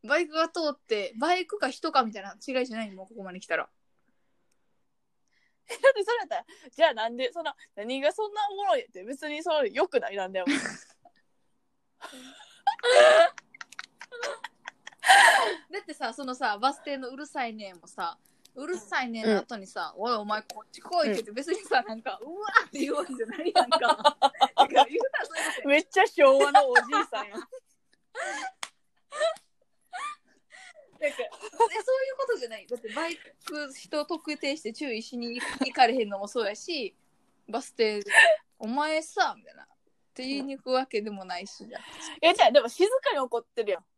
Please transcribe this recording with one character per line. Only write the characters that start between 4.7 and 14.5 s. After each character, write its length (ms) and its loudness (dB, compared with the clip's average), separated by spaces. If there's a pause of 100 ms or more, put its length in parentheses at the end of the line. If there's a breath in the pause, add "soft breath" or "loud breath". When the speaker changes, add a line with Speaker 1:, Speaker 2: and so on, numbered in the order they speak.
Speaker 2:
え、 60 -12
だ 160 6
っ 40 4
て 100 0
そ 80 -2
れ 80 2
や 60 -6
っ 20 -20
た 100 -8
ら、 80 -8 (260 loud breath)
じ 120 4
ゃ 60 8
あ 40 0
な 160 -4
ん 60 -10
で、 160 -2
そ 100 -10
ん 20 -8
な、 120 -6 (200 soft breath)
何 260 -6
が 100 2
そ 160 -6
ん 60 -12
な 160 -6
お 60 -10
も 100 -6
ろ 120 2
い 80 -6
っ 40 -20
て、 140 -18
別 260 -10
に 140 -8
そ 180 -2
れ 80 -2
良 180 -2
く 120 -2
な 100 -6
い？ 60 -10
な 120 -6
ん 40 -12
で 100 -4
も。 60 -4
<laughs> 100 0 (4000 loud breath)